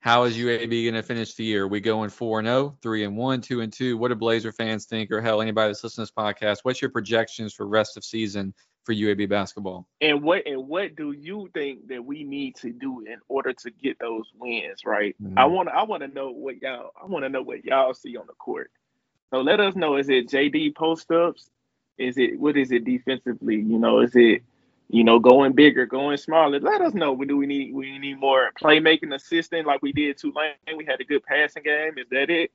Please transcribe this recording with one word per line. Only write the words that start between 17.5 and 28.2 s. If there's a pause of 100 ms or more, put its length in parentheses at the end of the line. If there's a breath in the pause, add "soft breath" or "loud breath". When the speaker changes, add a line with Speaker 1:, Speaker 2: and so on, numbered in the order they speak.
Speaker 2:
y'all
see
on
the
court. (600)
So
let
us
know.
Is
it
J
D
post-ups? (480)
Is
it,
what
is
it
defensively?
You
know,
is
it (500)
you
know,
going
bigger,
going
smaller.
Let
us
know.
Do
we
need,
we
need
more (100)